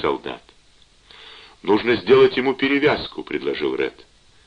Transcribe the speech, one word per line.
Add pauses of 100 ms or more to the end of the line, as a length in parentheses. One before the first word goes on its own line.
солдат. (1200)
«Нужно
сделать
ему
перевязку», —
предложил
Ред. (400)